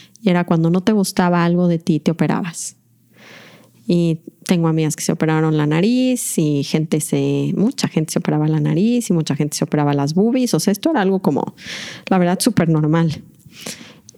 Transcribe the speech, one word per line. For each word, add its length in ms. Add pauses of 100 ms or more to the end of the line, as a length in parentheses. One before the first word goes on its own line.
(200)
Y 100
era 140
cuando 260
no 120
te 100
gustaba 520
algo 220
de 140
ti, 180
te 140
operabas. 640 (1120)
Y 340 (240)
tengo 240
amigas 280
que 60
se 100
operaron 440
la 100
nariz 720
y 260
gente 360
se, 560
mucha 320
gente 240
se 60
operaba 300
la 120
nariz 500
y 20
mucha 240
gente 200
se 80
operaba 300
las 200
boobies. 400
O 60
sea, 120
esto 180
era 100
algo 200
como, 340 (540)
la 100
verdad, 220
súper 280
normal. 540 (960)